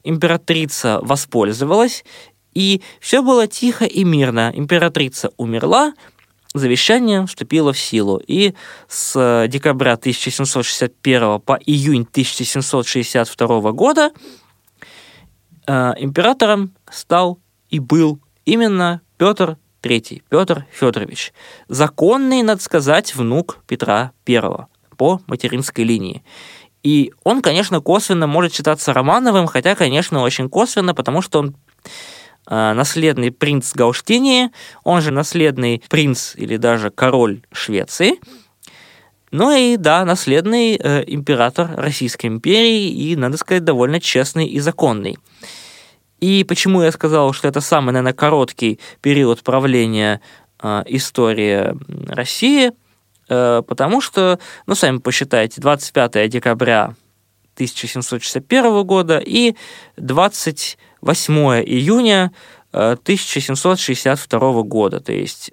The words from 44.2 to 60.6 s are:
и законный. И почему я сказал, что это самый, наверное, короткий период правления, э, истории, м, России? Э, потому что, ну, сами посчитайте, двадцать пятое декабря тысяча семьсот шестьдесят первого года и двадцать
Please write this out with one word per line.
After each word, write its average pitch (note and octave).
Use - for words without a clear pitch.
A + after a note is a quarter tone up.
и -
законный. B2
И F#3+
почему F#3+
я D#3+
сказал, D3+
что C#3+
это C#3+
самый, C#3+
наверное, B2+
короткий C3
период C#3
правления, A2+
э, G#2
истории, A2
м, -
России? B3
Э, A#2+
потому D#3
что, F#3
ну, F#3+
сами C3
посчитайте, A#2+
двадцать C#3+
пятое A#2+
декабря A2+
тысяча -
семьсот B2
шестьдесят -
первого A#3
года F3
и A#3
двадцать D#3